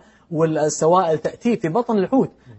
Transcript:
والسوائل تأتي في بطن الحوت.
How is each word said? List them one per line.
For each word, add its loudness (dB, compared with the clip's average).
والسوائل 2
تأتي -4
في -4
بطن -2
الحوت. 0